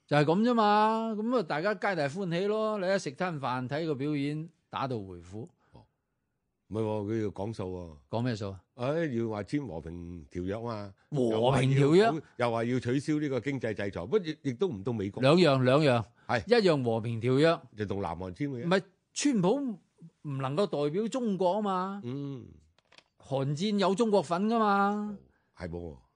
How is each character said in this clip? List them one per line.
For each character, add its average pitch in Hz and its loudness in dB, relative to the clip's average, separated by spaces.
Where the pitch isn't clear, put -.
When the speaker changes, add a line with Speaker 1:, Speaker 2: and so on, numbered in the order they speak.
Speaker 1:
就 143 2
係 147 6
噉 170 4
啫 240 4
嘛。 220 2
噉 233 -2
啊， 214 2
大 151 -4
家 202 0
皆 202 -2
大 147 0
歡 170 -4
喜 190 0
咯。 214 -2
你 185 0
一 196 2
食 156 -6
餐 160 -4
飯， 127 -4
睇 151 -2
個 156 0
表 147 -2
演， 147 -4
打 226 -4
道 170 -4
回 95 -12
府。 92 -14
Speaker 2:
哦。 110 -20
唔 92 -10
係 110 -2
喎， 107 -2
佢 113 -2
要 107 -4
講 98 -8
數 107 -8
喎。 90 -10
Speaker 1:
講 117 -2
咩 123 -2
數 101 -8
啊？ 92 -14
Speaker 2:
哎， 147 -2
要 117 -2
話 107 -4
簽 143 -4
和 82 -8
平 85 -12
條 90 -6
約 95 -4
嘛。 107 -10
Speaker 1:
和 120 2
平 135 4
條 139 6
約？ 196 8
Speaker 2:
又 233 4
話 - -
要 - 2
講， 160 -6
又 120 0
話 117 0
要 123 0
取 120 0
消 151 -2
呢 151 -2
個 131 -2
經 135 -4
濟 110 -2
制 101 -4
裁， 90 -6
不 87 -6
過 190 2
亦， 156 -4
亦 135 -2
都 151 0
唔 107 -6
到 123 -4
美 101 -2
國。 113 -6
Speaker 1:
兩 143 8
樣， 143 6
兩 127 6
樣。 123 4
Speaker 2:
係。 117 0
Speaker 1:
一 190 6
樣 147 4
和 113 0
平 113 -4
條 127 2
約。 165 4
Speaker 2:
就 104 -2
同 98 -4
南 82 -4
韓 92 -8
簽 143 -6
嘅。 123 -8
Speaker 1:
唔 170 -4
係， 185 2
川 262 2
普 185 4
唔 143 -6
能 135 -4
夠 202 2
代 147 -2
表 202 -2
中 226 -2
國 180 2
吖 214 -2
嘛。 196 -4
Speaker 2:
嗯。 135 -8
Speaker 1:
韓 135 -4
戰 202 0
有 190 2
中 220 2
國 196 4
份 170 -2
㗎 233 2
嘛。 208 0
Speaker 2:
哦， 87 -14
係 90 -6
噃。 82 -10